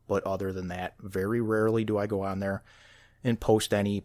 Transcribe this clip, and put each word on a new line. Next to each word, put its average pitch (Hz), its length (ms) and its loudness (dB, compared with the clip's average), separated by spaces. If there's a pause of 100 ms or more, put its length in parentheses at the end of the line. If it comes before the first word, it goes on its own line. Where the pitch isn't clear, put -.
but 98 160 2
other 95 300 -2
than 92 140 -6
that, 90 320 -6
very 98 420 -2
rarely 110 420 2
do 107 140 0
I 101 80 0
go 104 160 -2
on 98 180 -4
there 98 240 -2 (600)
and 120 160 0
post 110 340 4
any, 101 320 0